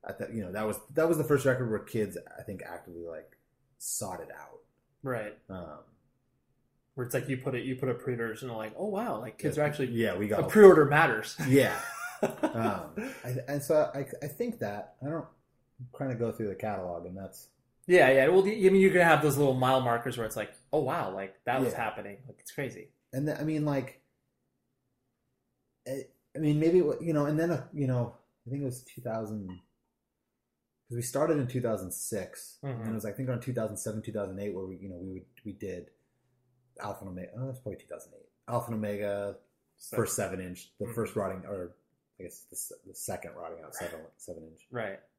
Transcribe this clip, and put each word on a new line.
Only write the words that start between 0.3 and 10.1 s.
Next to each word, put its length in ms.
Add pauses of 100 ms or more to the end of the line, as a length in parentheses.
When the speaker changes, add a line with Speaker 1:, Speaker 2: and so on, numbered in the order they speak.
Speaker 1:
you 100
know, 100
that 140
was, 100 (180)
that 140
was 100
the 60
first 200
record 240
where 120
kids, 360 (220)
I 60
think, 180
actively, 460
like, 280 (420)
sought 420
it 100
out. 300 (420)
Speaker 2:
Right. 340 (120)
Speaker 1:
Um, 320 (1120)
Speaker 2:
Where 120
it's 80
like 140
you 100
put 160
it, 100
you 120
put 120
a 60
pre-orders 480
and 80
they're 80
like, 180
"Oh 120
wow, 320
like, 180
kids 180
Speaker 1:
Yeah, 60
Speaker 2:
are 40
actually, 260
Speaker 1:
yeah, 260